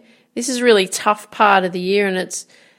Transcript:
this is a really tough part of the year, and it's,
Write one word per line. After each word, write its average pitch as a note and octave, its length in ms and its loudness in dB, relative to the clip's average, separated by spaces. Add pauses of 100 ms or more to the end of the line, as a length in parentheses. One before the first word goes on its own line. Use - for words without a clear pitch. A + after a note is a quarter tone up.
(340)
this A#3+ 140 -6
is B3 120 -4
a B3 40 -2
really G#3 240 4
tough - 420 -4
part G3+ 340 2
of F3 80 -4
the F3+ 80 -6
year, G3 260 0
and F#3 100 -2
it's, - 300 -8 (320)